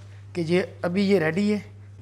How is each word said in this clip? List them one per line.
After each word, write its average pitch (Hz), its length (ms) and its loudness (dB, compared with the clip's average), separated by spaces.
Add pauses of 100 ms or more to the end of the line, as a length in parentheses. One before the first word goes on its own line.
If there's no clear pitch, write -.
(340)
कि 175 100 0
ये 175 160 4 (240)
अभी 180 200 0
ये 196 140 6
रेडी 165 320 2
है। 208 120 0 (400)